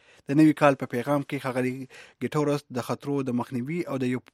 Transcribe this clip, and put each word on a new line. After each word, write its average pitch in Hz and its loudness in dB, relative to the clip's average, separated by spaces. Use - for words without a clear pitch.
د 143 4
نوي 156 8
کال 143 6
په 131 -8
پیغام 139 0
کې 135 -8
ښاغلي 127 -2
ګټورس 147 0
د 117 -6
خطرو 139 -4
د 120 -2
مخنیوي 135 -6
او 135 -4
د 127 0
یو 120 -6